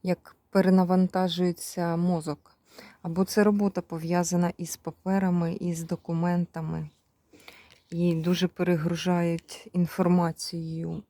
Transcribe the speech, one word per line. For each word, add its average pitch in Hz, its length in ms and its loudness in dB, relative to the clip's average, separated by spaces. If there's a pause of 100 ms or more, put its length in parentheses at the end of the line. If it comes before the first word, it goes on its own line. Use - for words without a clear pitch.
як - 320 -4 (140)
перенавантажується 185 1500 2
мозок. 165 600 -4 (440)
Або 180 240 -2
це 208 180 2
робота 202 380 2
пов'язана 175 760 0
із 170 200 -10
паперами, 175 760 -2
із 165 300 -6
документами. 165 1040 -4 (1000)
І 170 260 0
дуже 175 320 0
перегружають 170 1300 -2
інформацією. 165 1400 0